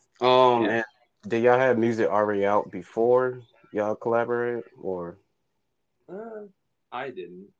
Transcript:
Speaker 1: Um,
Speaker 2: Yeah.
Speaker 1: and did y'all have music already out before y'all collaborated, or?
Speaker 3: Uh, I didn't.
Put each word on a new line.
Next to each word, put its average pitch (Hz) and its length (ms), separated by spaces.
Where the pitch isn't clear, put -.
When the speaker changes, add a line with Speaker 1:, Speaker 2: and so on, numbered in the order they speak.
Speaker 1:
Um, 127 440
Speaker 2:
Yeah. 101 120
Speaker 1:
and 113 80
did 113 200
y'all 123 160
have 127 200
music 113 300
already 104 360
out 101 260
before 123 720
y'all 104 240
collaborated, 120 680
or? 87 400
Speaker 3:
Uh, 214 380
I 131 180
didn't. 90 500